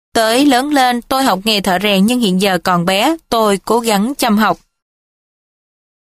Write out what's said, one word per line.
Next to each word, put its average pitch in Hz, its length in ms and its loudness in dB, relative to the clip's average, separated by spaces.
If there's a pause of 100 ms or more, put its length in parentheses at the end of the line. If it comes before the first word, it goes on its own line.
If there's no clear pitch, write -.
(120)
Tới 233 340 2
lớn 269 260 2
lên 247 300 0
tôi 269 220 -2
học 196 200 0
nghề 214 160 0
thợ 190 220 0
rèn 202 240 2
nhưng 247 140 0
hiện 185 200 0
giờ 190 180 0
còn 175 260 -2
bé, 208 320 0 (120)
tôi 214 360 0
cố 226 160 0
gắng 226 340 -2
chăm 220 240 0
học. 202 200 0 (1400)